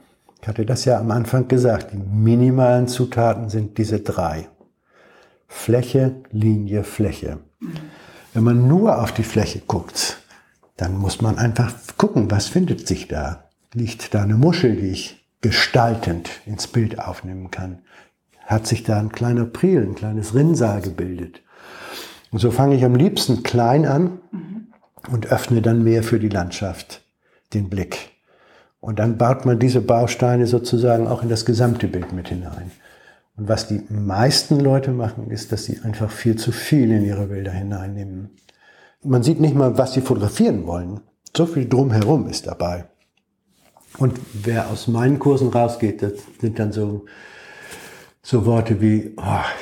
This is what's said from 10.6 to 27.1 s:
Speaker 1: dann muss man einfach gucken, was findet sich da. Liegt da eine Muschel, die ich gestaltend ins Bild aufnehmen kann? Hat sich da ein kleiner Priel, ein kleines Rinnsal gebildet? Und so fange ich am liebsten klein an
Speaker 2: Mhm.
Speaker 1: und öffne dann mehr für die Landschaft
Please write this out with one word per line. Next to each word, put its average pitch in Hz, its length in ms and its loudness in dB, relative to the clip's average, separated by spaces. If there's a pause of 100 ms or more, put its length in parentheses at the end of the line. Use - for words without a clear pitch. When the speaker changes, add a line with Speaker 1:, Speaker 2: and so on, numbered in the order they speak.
Speaker 1:
dann 92 200 -4
muss 98 240 -4
man 110 180 0
einfach 117 340 0 (260)
gucken, - 320 2
was 104 180 0
findet - 380 0
sich - 220 -4
da. - 360 -8 (300)
Liegt 113 400 -6
da 104 80 2
eine 104 140 2
Muschel, 135 400 4
die 101 140 -4
ich - 360 -12 (140)
gestaltend 110 920 0 (160)
ins 104 200 -8
Bild 110 320 -2
aufnehmen 92 520 -12
kann? 92 280 -12 (680)
Hat 110 200 -2
sich 110 160 -2
da 107 160 0
ein 107 140 -4
kleiner 120 340 0
Priel, 175 360 2
ein - 120 -2
kleines 107 400 -6
Rinnsal 120 480 4
gebildet? 87 600 -8 (880)
Und 110 60 -2
so 117 120 4
fange 139 240 4
ich 127 100 4
am 131 100 6
liebsten 131 480 2
klein 120 440 4
an 175 320 0 (120)
Speaker 2:
Mhm. 190 360 -12 (460)
Speaker 1:
und 110 180 -2
öffne 117 300 2
dann 113 240 4
mehr 113 180 4
für 113 160 0
die 104 120 0
Landschaft 90 720 -8 (500)